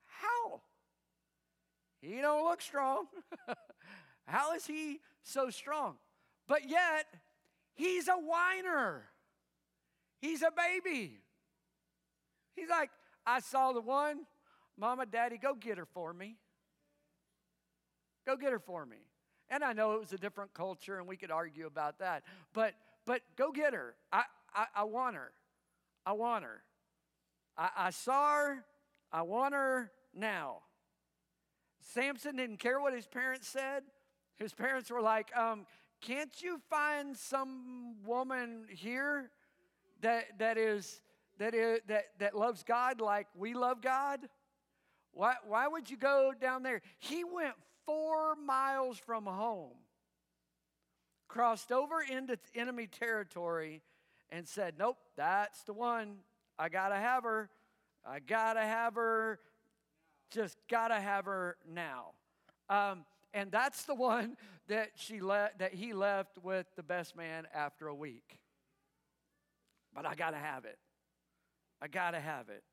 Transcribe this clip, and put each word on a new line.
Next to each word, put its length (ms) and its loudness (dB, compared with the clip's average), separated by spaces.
How? 560 -2
He 200 -8
don't 240 4
look 160 2
strong. 460 0
<laughs> 800 -12
How 280 2
is 120 -6
he 340 -6
so 280 -2
strong? 460 -4
But 220 2
yet, 380 4
he's 340 0
a 60 8
whiner. 920 0
He's 220 -2
a 140 6
baby. 600 0
He's 140 -8
like, 220 4
"I 140 4
saw 320 4
the 80 0
one. 460 0
Mama, 300 0
Daddy, 320 0
go 160 0
get 240 -6
her 80 -8
for 260 -8
me. 240 -12
Go 100 2
get 160 0
her 80 -2
for 260 -10
me." 120 -18
And 140 -2
I 100 2
know 200 4
it 80 2
was 120 -10
a 60 -6
different 360 -8
culture, 440 -6
and 80 -10
we 100 -10
could 140 -10
argue 360 -4
about 320 -4
that. 240 -2
But, 200 2
but 160 0
go 160 2
get 220 2
her. 200 -6
I, 100 4
I, 120 2
I 80 2
want 320 -2
her. 160 -10
I 60 2
want 320 0
her. 180 -12
I, 200 2
I 140 2
saw 460 4
her. 280 0
I 100 0
want 320 2
her 360 2
now. 480 -4
Samson 440 -2
didn't 220 -6
care 220 2
what 140 2
his 120 -8
parents 400 -4
said. 360 -4
His 180 -8
parents 360 -2
were 120 0
like, 340 2
um, 300 0
"Can't 400 -6
you 200 -4
find 460 2
some 880 -6
woman 680 -2
here 600 -2
that, 380 2
that 180 4
is, 460 0
that 160 -2
is, 340 4
that, 160 2
that 160 0
loves 300 2
God 360 2
like 260 2
we 160 -4
love 300 2
God? 380 2
Why, 220 4
why 220 4
would 220 -4
you 80 -8
go 420 6
down 220 0
there?" 180 0
He 240 -4
went 320 -2
four 520 2
miles 600 2
from 280 -6
home, 480 -4
crossed 440 2
over 280 2
into 380 -4
enemy 320 -4
territory, 960 -4
and 180 -10
said, 300 -2
"Nope, 200 2
that's 480 0
the 100 -10
one. 420 -2
I 100 0
gotta 280 2
have 280 2
her. 260 0
I 160 -10
gotta 420 2
have 320 2
her. 440 2
Just 260 -2
gotta 320 4
have 260 0
her 300 -2
now." 440 -8
Um, 360 2
and 160 -2
that's 340 2
the 100 0
one 420 2
that 260 -2
she 260 -10
le-, 380 2
that 140 0
he 220 -6
left 480 0
with 240 -2
the 60 -12
best 340 -4
man 380 -8
after 340 -4
a 60 -6
week. 440 -12
"But 120 -6
I 80 -2
gotta 240 -2
have 260 -6
it. 140 -14
I 80 -8
gotta 320 0
have 280 -6
it." 140 -14